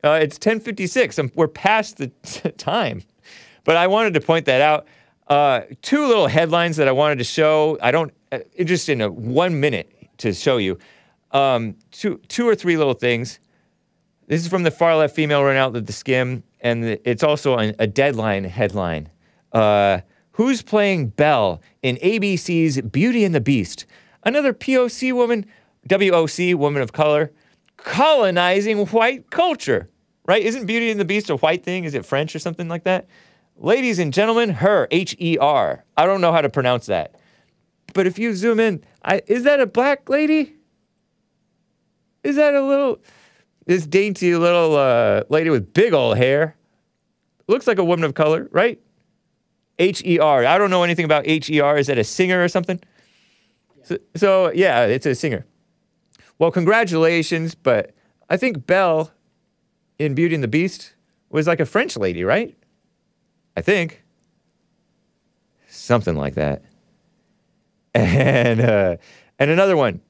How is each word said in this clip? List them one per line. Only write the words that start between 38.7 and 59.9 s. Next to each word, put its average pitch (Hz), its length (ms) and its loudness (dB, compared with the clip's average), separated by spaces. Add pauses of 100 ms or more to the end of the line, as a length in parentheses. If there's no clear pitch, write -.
I, - 240 -2
is 240 180 -2
that 285 160 2
a 240 60 2
black 269 420 -2
lady? 302 460 0 (1700)
Is 277 120 -2
that 294 160 4
a 277 80 2
little, 277 380 0 (640)
this 175 220 0
dainty 180 480 0
little, 170 420 2
uh, 117 540 2
lady 160 200 0
with 117 220 -2
big 208 220 2
old 117 240 2
hair? 143 380 0 (880)
Looks 247 200 0
like 214 120 2
a 180 60 0
woman 170 200 0
of 139 80 -2
color, 160 380 0
right? 214 280 0 (1000)
H 185 260 0
E 170 140 0
R. 147 260 4
I 160 140 4
don't 202 100 2
know 185 140 2
anything 175 220 0
about 151 220 0
H 156 220 -2
E 151 120 2
R. 147 180 2
Is 135 80 0
that 139 100 -2
a 113 80 0
singer 185 380 0
or 175 60 0
something? 180 320 -4 (1040)
So, - 140 -8 (180)
so, 190 360 2
yeah, 156 320 2
it's 120 220 0
a 131 80 0
singer. 120 320 -6 (920)
Well, 165 120 4
congratulations, 170 1040 0
but 117 400 0 (340)
I 180 80 0
think 190 300 -4
Belle 170 460 0 (840)